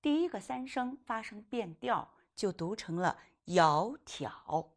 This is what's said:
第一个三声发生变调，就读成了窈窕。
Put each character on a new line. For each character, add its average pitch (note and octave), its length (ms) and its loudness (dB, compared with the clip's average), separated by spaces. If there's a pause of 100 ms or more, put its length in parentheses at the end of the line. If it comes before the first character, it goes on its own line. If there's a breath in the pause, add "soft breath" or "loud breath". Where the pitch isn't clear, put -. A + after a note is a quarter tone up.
第 D4+ 220 4
一 F4 60 0
个 G#3 100 -6
三 B3+ 260 -8
声 B3+ 380 -4
发 A3+ 180 -4
生 G#3+ 220 -14
变 G#3 320 -6
调， A#3 400 -2 (220 soft breath)
就 F#3+ 160 0
读 E3+ 200 -4
成 E3+ 220 -6
了 F3 240 2 (280 loud breath)
窈 E3+ 580 6
窕。 - 720 -6